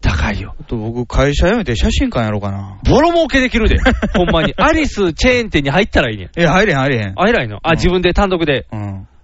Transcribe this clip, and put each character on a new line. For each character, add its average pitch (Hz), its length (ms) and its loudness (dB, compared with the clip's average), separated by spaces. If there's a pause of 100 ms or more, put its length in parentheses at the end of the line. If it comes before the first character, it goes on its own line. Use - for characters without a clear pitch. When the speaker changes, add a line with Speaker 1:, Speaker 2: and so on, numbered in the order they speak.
Speaker 1:
高 - 320 0
い 98 80 -6
よ。 98 200 -12
Speaker 2:
あ - 40 -14
と - 120 -8
僕、 117 300 -6
会 135 280 2
社 170 140 2
辞 214 80 2
め 214 80 -2
て 123 120 -2
写 214 160 0
真 262 180 0
館 127 140 -2
や 107 80 -2
ろ 104 60 -4
う - 20 -6
か 101 100 -6
な。 - 340 -10
Speaker 1:
ボ 156 160 6
ロ 339 120 4
儲 330 160 2
け 269 120 2
で 254 100 0
き 233 80 0
る 220 100 2
で。 233 100 4 (200)
Speaker 2:
<laughs> - 160 -4
Speaker 1:
ほ 180 100 4
ん 170 60 -2
ま 165 120 2
に。 147 140 -2
ア 302 160 2
リ 320 160 0
ス 185 240 -2
チ 233 160 0
ェ 247 140 2
ー 220 40 -6
ン 185 40 -10
店 156 120 0
に 139 80 -2
入 180 140 2
っ - 20 -10
た - 160 0
ら 123 80 -2
い 110 40 -6
い 104 40 -14
ね 90 60 -12
ん。 - 160 -8
Speaker 2:
い - 20 2
や、 165 80 4
入 - 160 2
れ 165 60 0
へ - 20 2
ん、 180 40 0
入 160 100 0
れ 135 80 0
へ 110 80 -2
ん。 95 120 -8
Speaker 1:
あ、 165 60 0
入 214 100 2
ら 185 120 0
へ - 20 -8
ん 107 40 -8
の？ 104 120 -12
あ、 160 80 -2
Speaker 2:
う - 40 4
ん。 - 20 -2
Speaker 1:
自 156 120 2
分 180 140 0
で 175 100 2
単 196 160 2
独 175 160 0
で。 135 280 -2
Speaker 2:
う 113 40 -10
ん。 101 300 -10 (180)